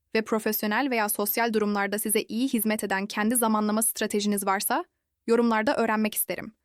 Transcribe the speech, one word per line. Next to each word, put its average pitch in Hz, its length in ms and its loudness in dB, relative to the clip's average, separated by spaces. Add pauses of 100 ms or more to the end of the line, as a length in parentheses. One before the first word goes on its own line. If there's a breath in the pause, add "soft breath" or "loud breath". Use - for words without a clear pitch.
(160)
Ve 220 80 2
profesyonel 220 680 0
veya 220 180 2
sosyal 220 440 0
durumlarda 208 460 0
size 214 240 0
iyi 233 260 -2
hizmet 214 360 0
eden 196 220 -2
kendi 220 300 0
zamanlama 214 460 2
stratejiniz 208 640 -2
varsa, 208 380 0 (420)
yorumlarda 226 500 2
öğrenmek 214 380 2
isterim. - 380 -6 (120)